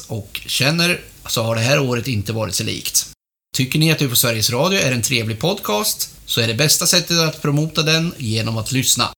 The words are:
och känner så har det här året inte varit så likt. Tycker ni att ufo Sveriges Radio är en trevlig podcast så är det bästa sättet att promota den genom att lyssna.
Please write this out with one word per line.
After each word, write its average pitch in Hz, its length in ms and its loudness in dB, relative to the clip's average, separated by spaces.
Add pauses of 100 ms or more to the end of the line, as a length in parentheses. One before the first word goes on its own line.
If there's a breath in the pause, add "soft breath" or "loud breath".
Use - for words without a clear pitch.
och - 380 -8
känner 170 560 2 (260)
så 117 160 -2
har 113 120 0
det 113 60 0
här 139 180 4
året 123 280 0
inte 113 260 -2
varit 110 220 -2
så 110 80 -2
likt. - 460 -2 (480)
Tycker 131 220 2
ni 160 120 6
att 151 100 0
ufo 127 140 0
Sveriges 113 340 2
Radio 175 300 2
är 135 120 2
en 123 100 0
trevlig 113 380 -2
podcast - 720 -2 (160)
så - 160 0
är 113 60 0
det 117 60 0
bästa 147 320 2
sättet 170 340 2
att 156 220 0
promota 156 400 0
den 160 360 0
genom 110 400 -2
att 110 140 -4
lyssna. 123 460 2